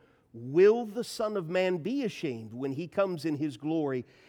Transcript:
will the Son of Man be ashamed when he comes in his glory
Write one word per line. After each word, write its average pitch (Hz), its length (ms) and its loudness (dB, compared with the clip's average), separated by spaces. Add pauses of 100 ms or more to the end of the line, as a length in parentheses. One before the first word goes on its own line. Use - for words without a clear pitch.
(320)
will 185 540 6
the 214 180 -6
Son 220 320 -4
of 170 140 -4
Man 185 300 2
be 247 260 -2
ashamed 113 480 -6
when 135 180 -4
he 156 160 -6
comes 180 380 -2
in 156 100 -2
his 139 220 -4
glory 143 480 -2 (240)